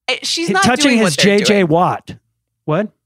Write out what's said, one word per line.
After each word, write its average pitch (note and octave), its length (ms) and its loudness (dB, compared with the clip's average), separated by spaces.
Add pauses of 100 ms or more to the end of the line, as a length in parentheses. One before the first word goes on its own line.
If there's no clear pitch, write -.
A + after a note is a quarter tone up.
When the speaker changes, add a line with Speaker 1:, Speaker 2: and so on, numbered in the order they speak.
Speaker 1:
It, B3+ 180 -6
she's E4 240 -6
Speaker 2:
H-, G4 40 -2
Speaker 1:
not F#4+ 100 0
Speaker 2:
touching C4+ 200 2
Speaker 1:
doing B3+ 160 2
Speaker 2:
his A3 40 2 (140)
Speaker 1:
what - 0 -
they're G3+ 220 2
Speaker 2:
J G3+ 40 -2
J G#3 120 2
Speaker 1:
doing. F#3 120 2
Speaker 2:
Watt. D#3+ 480 -2 (480)
What? F#3 300 -4 (120)